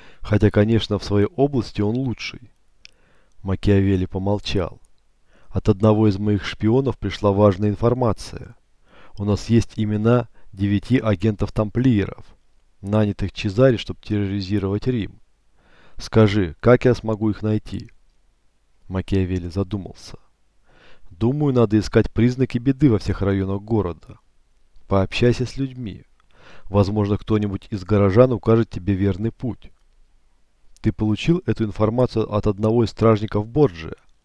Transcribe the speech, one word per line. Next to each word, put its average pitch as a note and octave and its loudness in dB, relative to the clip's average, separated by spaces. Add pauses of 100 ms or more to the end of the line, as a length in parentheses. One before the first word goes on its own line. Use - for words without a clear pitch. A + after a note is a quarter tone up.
(200)
Хотя, G#2 4
конечно, G#2 2
в - -12
своей G2+ 0
области C3 -2
он G#2+ -2
лучший". - -8 (920)
Макиавелли G2 2
помолчал. G2 -4 (680)
"От - -4
одного G#2+ 4
из G2 0
моих G#2 -2
шпионов A#2 -2
пришла G2+ -2
важная G2+ 4
информация. A#2 -2 (640)
У G2+ -4
нас G2+ -2
есть A2+ 2
имена A2 0 (240)
девяти G2+ 0
агентов-тамплиеров, G#2+ 0 (540)
нанятых G2+ -2
Чезаре, A2+ 2
чтобы - -10
терроризировать G2+ -2
Рим. A#2 -4 (760)
Скажи, G#2 2
как B2 4
я B2+ 4
смогу G#2+ -4
их - -8
найти?" G#2+ -4 (960)
Макиавелли F#2 -2
задумался. G2 -8 (920)
"Думаю, C3+ 0
надо A2 4
искать - 2
признаки B2 0
беды C3 2
во G#2 2
всех G2+ -6
районах G2 -2
города. G2 -4 (680)
Пообщайся A#2 0
с - -10
людьми. B2+ -8 (600)
Возможно, G2+ 2
кто-нибудь G#2 -2
из F#2+ -8
горожан G#2 4
укажет A2+ 2
тебе F#2+ -2
верный G2 -2
путь". - -10 (1120)
"Ты A2 -2
получил G#2+ 0
эту A2+ -2
информацию A2 0
от G#2 0
одного A2 0
из G2+ -2
стражников G#2+ 0
Борджиа?" A2+ 0 (300)